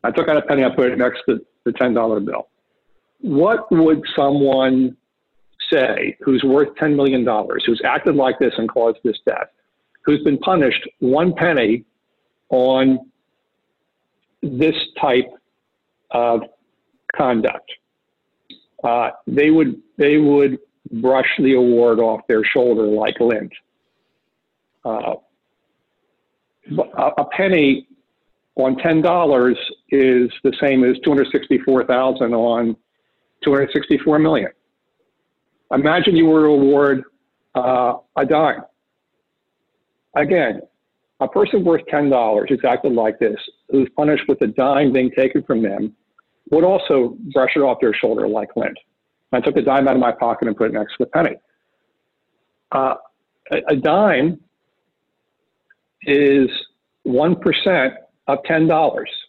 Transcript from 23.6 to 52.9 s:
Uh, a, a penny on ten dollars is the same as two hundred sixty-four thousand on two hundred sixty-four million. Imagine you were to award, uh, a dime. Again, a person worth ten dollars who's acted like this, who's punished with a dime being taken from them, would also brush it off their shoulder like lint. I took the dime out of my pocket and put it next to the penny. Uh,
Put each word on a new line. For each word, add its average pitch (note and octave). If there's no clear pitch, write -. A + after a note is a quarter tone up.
Uh, A2+
a, -
a C#3+
penny D3+
on C3
ten D#3+
dollars D3
is B2+
the C3
same C3+
as B2
two E3+
hundred C#3
sixty-four C3
thousand B2+
on A#2
two D3
hundred C#3
sixty-four D3+
million. D#3
Imagine D#3+
you D#3+
were D#3
to D3+
award, C#3
uh, B2
a C#3+
dime. D3+
Again, D3
a -
person G3+
worth E3
ten D3
dollars A2
who's C#3
acted B2
like A2+
this, G#2+
who's C3+
punished D3+
with C3+
a B2+
dime C3+
being B2+
taken C3+
from A2+
them, G#2
would D#3+
also E3
brush C3
it D#3+
off B2+
their C3+
shoulder G#2+
like G#2+
lint. G#2+
I B2
took C3+
the C#3+
dime C3+
out C3
of C3
my A#2+
pocket A#2
and G#2
put A2+
it G#2
next G#2+
to -
the -
penny. -
Uh, C3+